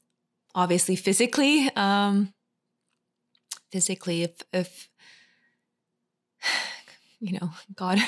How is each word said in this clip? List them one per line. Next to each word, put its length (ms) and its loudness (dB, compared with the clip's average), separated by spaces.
obviously 420 2
physically, 800 2
um, 580 2
physically, 520 -2
if, 180 -8
if, 380 -6
<sighs> 800 -8
you 200 -6
know, 120 -4
God, 320 0